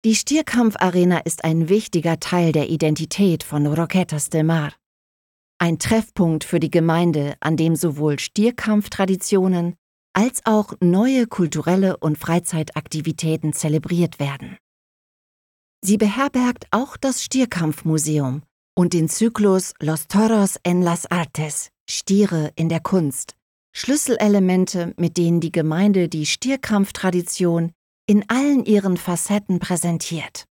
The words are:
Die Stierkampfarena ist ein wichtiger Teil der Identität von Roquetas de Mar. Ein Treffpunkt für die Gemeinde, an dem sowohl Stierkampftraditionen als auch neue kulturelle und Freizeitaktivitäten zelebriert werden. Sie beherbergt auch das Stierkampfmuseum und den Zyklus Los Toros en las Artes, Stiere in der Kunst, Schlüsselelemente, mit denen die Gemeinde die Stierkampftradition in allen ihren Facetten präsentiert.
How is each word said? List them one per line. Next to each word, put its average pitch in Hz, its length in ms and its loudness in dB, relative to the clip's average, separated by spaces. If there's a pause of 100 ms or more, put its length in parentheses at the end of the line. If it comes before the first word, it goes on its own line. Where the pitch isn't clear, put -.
Die 220 120 4
Stierkampfarena 185 1040 2
ist - 240 -6
ein 160 260 0
wichtiger 170 500 0
Teil 170 340 0
der 151 160 0
Identität 160 760 0
von 147 240 0
Roquetas 165 640 -2
de 160 100 0
Mar. 156 320 0 (840)
Ein 170 180 0
Treffpunkt 175 680 0
für - 160 -2
die 156 120 -2
Gemeinde, 165 680 2
an 156 160 -2
dem 160 200 2
sowohl 151 420 -2
Stierkampftraditionen 190 1600 0 (380)
als 226 320 0
auch 214 340 2
neue 226 480 4
kulturelle 180 720 0
und 151 200 -2
Freizeitaktivitäten 160 1400 -4
zelebriert 165 680 -2
werden. 139 380 -8 (1300)
Sie 202 140 2
beherbergt 247 760 0
auch 233 260 -4
das 269 260 -4
Stierkampfmuseum 156 1200 -2 (320)
und 175 180 2
den 165 160 2
Zyklus 208 680 0
Los 156 280 -4
Toros 214 560 2
en 175 180 2
las 170 260 0
Artes, 156 640 -6 (200)
Stiere 190 680 0
in 160 140 -2
der 165 120 -2
Kunst, 160 540 -2 (380)
Schlüsselelemente, 196 1200 0
mit 165 200 -2
denen 170 220 2
die 165 120 -4
Gemeinde 175 580 2
die 156 160 -4
Stierkampftradition 180 1500 -2 (340)
in 208 240 2
allen 269 360 2
ihren 196 320 2
Facetten 185 640 -2
präsentiert. 170 840 -4 (120)